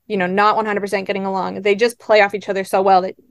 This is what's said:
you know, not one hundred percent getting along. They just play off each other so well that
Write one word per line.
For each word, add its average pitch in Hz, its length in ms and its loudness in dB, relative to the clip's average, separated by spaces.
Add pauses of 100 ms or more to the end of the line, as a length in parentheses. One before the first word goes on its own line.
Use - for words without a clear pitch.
you 208 80 -4
know, 185 100 0
not 202 300 2
one 220 100 -2
hundred 202 140 -4
percent 196 260 -6
getting 196 200 -4
along. 190 360 -6
They 202 140 2
just 233 240 -2
play 214 200 4
off 202 140 2
each 196 140 -10
other 190 160 -4
so 190 180 0
well 190 200 4
that 185 120 -6 (160)